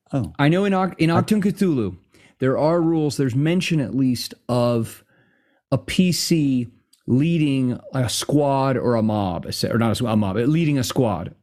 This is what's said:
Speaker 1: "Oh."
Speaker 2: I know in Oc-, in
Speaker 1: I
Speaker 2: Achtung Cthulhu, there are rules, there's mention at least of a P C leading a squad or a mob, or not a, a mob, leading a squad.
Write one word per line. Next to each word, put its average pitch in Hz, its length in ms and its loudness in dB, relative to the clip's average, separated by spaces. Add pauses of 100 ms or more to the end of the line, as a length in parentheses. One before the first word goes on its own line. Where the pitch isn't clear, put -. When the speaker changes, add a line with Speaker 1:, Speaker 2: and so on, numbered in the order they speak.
(120)
Speaker 1:
"Oh." 80 260 -4
Speaker 2:
I 143 120 4
know 185 160 2
in 196 80 0
Oc-, 185 260 -2
in 160 100 2
Speaker 1:
I 170 120 2
Speaker 2:
Achtung 214 200 0
Cthulhu, 139 560 0 (420)
there 131 180 2
are 160 240 2
rules, 160 340 0
there's 135 200 0
mention 160 440 0
at 120 160 -4
least 127 380 0 (160)
of 120 540 0 (680)
a - 60 2
P - 340 0
C 139 560 0 (400)
leading 135 680 2 (160)
a 127 140 0
squad 139 680 0
or 120 180 0
a 113 60 2
mob, 101 440 -2 (240)
or 120 80 0
not 110 220 0
a, 127 60 -2
a 110 100 0
mob, 101 220 0
leading 147 400 0
a 127 60 -2
squad. 95 600 -2